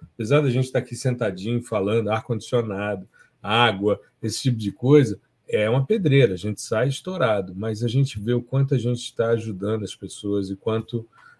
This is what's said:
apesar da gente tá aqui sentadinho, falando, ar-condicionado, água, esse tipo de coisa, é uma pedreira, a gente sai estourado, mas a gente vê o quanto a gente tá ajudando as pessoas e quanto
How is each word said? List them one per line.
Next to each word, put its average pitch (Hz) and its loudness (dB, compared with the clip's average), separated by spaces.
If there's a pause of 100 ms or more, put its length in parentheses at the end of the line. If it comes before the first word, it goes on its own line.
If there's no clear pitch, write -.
(140)
apesar 120 2
da 143 2
gente 127 0
tá - 0
aqui 120 -4
sentadinho, 113 -2
falando, 104 0
ar-condicionado, 104 -2 (360)
água, 101 2 (220)
esse 113 -4
tipo 123 2
de 107 -2
coisa, 127 4 (280)
é 107 2
uma 131 2
pedreira, 139 4
a - -2
gente 101 -6
sai 113 0
estourado, 117 -2
mas 107 -4
a 120 -2
gente 127 0
vê 110 -2
o 120 0
quanto 135 0
a 127 2
gente 120 -4
tá 117 0
ajudando 107 -2
as 95 -10
pessoas 101 -4
e 98 -6
quanto 113 -4 (340)